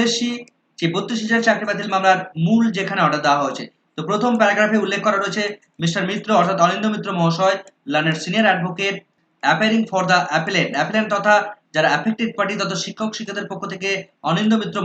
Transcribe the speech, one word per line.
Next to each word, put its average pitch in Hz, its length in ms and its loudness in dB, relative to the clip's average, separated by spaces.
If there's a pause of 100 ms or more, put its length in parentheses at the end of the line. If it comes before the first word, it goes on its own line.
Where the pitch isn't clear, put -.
এসেছি 240 240 -2 (500)
যে 170 140 -2
বত্রিশ 214 320 -4
হাজার 226 220 0
চাকরি 190 220 2
বাতিল 202 240 -4
মামলার 190 260 4 (260)
মূল 226 180 4 (140)
যেখানে 190 260 -2
অর্ডার 147 220 0
দেওয়া 143 180 4
হয়েছে। 131 200 -4 (320)
তো - 40 -8 (100)
প্রথম 214 300 0
প্যারাগ্রাফে 208 460 2
উল্লেখ 190 180 -2
করা 202 160 2
রয়েছে, 202 240 -2 (380)
মিস্টার 170 280 0
মিত্র 208 200 -6 (100)
অর্থাৎ 175 260 2
অনিন্দ্য 202 280 0
মিত্র 196 160 -6 (100)
মহাশয়, 180 380 2 (360)
লার্নেড 160 300 0
সিনিয়র 214 260 0
অ্যাডভোকেট, 185 460 -2 (480)
appearing 220 480 2
for 190 200 0
the 180 80 6 (180)
appellant, 160 340 0 (100)
appellant 208 320 0
তথা 208 220 4 (400)
যারা 156 160 4
অ্যাফেক্টেড 220 460 -2
পার্টি 202 240 -2
তথা 185 220 -4
শিক্ষক 214 340 -6
শিক্ষকদের 196 340 -8
পক্ষ 190 120 -10 (100)
থেকে 196 160 -6 (400)
অনিন্দ্য 214 320 2
মিত্র 196 240 -6